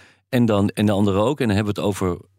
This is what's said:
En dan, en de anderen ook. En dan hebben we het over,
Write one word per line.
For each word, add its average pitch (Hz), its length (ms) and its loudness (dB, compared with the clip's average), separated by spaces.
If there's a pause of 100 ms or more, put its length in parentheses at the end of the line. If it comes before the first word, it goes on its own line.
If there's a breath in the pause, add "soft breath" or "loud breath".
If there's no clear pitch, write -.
(300 loud breath)
En 123 160 2
dan, 104 240 2
en 107 160 -2
de 107 60 2
anderen 101 300 2
ook. 135 180 0
En 123 80 -2
dan 101 80 2
hebben 104 200 0
we - 60 -8
het 92 80 -2
over, 95 280 -4 (220)